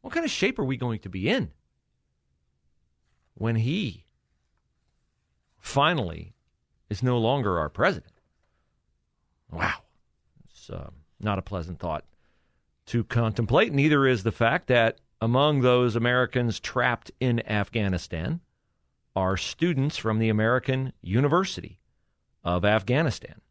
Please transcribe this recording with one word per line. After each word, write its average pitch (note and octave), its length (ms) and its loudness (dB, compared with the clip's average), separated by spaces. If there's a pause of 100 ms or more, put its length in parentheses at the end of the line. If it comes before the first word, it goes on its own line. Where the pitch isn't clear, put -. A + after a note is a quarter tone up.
What - 120 -12
kind E4 120 -2
of B3+ 60 -2
shape - 280 -2
are D#3+ 60 0
we C3 120 -2
going A#2 220 -4
to G2 100 -14
be F#2+ 200 -4
in G3+ 220 -2 (1800)
when A2+ 220 -2
he A#2+ 480 -2 (1600)
finally A2 720 -2 (540)
is G2+ 120 -6
no B2 160 2
longer A2+ 400 0
our D2+ 120 -2
president. - 420 -2 (1400)
Wow. - 260 -4 (720)
It's, - 200 -20
uh, C#2 200 -10 (320)
not G2+ 180 -2
a - 20 -6
pleasant F2+ 380 -8
thought D#2+ 240 -6 (840)
to A#2 180 0
contemplate. A#2 680 2
Neither C#3+ 340 4
is B2 180 2
the A2 80 0
fact A#2+ 360 0
that A#2 320 4 (220)
among C3+ 400 2
those B2 340 4
Americans A#2+ 640 0
trapped - 520 -2 (100)
in B2 180 2 (100)
Afghanistan G2+ 920 -2 (760)
are F#2+ 220 0
students D3+ 580 -2
from A2 240 -2
the A2+ 80 2
American B2 640 0 (100)
University C#3+ 800 0 (640)
of F2 220 0
Afghanistan. A2 720 0 (120)